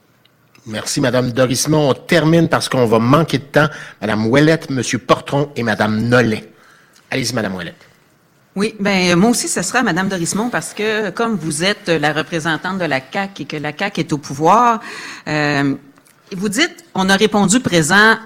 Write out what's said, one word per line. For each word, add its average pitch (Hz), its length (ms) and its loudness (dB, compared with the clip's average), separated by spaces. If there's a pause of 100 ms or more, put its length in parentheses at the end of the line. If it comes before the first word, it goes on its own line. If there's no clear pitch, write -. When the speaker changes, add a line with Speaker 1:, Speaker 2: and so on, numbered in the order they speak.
(680)
Speaker 1:
Merci, 113 360 -6
Madame 123 300 0
Dorismont. 131 580 2
On 123 40 4
termine 165 540 2
parce - 220 0
qu'on 127 160 2
va 113 120 4
manquer 139 400 2
de - 60 -8
temps. 151 240 2 (320)
Madame 110 260 -2
Ouellette, 151 440 4
Monsieur 127 280 -4
Portron 143 560 -2
et 120 80 -6
Madame 107 380 0
Nollet. 113 480 2 (600)
Allez-y, 123 240 -4
Madame 104 220 -4
Ouellette. 85 180 -10 (840)
Speaker 2:
Oui, 214 240 -2
ben, 185 340 2
moi 196 160 4
aussi, 247 160 -2
ce 214 160 -4
sera 247 220 0
Madame 185 240 0
Dorismont 190 420 -4
parce - 240 -6
que, 214 360 -2
comme 226 260 -2
vous 156 260 -4
êtes 202 260 -2
la 156 240 0
représentante 160 680 -4
de 180 60 -4
la 143 160 -2
caq 196 400 -8
et 147 40 -8
que 151 120 -10
la 147 160 -6
caq 196 280 -6
est 156 120 -4
au 147 60 -2
pouvoir, 208 600 2 (480)
euh, 147 480 0 (560)
vous 196 160 -4
dites, 277 360 -4 (100)
on 190 160 0
a 196 60 4
répondu 208 440 2
présent 190 640 4